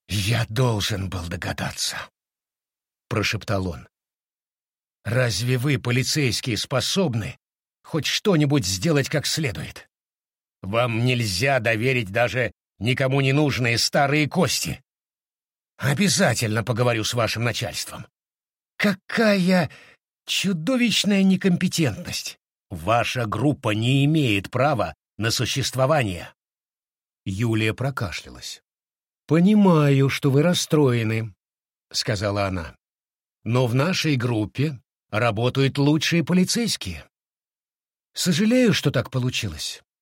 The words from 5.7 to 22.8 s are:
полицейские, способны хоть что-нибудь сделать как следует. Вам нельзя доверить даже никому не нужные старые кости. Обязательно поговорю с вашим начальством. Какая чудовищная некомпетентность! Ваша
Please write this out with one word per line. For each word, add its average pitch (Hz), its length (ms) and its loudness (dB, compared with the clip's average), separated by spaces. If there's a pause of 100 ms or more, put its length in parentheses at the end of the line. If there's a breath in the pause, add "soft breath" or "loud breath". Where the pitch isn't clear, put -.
полицейские, 123 800 -2
способны 127 840 -2 (480)
хоть - 180 -4
что-нибудь 147 600 2
сделать 127 440 0
как 147 160 -2
следует. - 640 -6 (720)
Вам 113 440 0
нельзя 123 540 0
доверить 113 520 0
даже 117 400 0 (280)
никому 131 420 0
не 135 100 2
нужные 127 460 0
старые 147 500 0
кости. 151 560 -2 (920)
Обязательно 131 840 0
поговорю 117 400 0
с - 100 -4
вашим 113 300 -2
начальством. - 640 -6 (720)
Какая 190 920 2 (560 loud breath)
чудовищная 196 960 0
некомпетентность! 180 1120 0 (320)
Ваша 113 560 0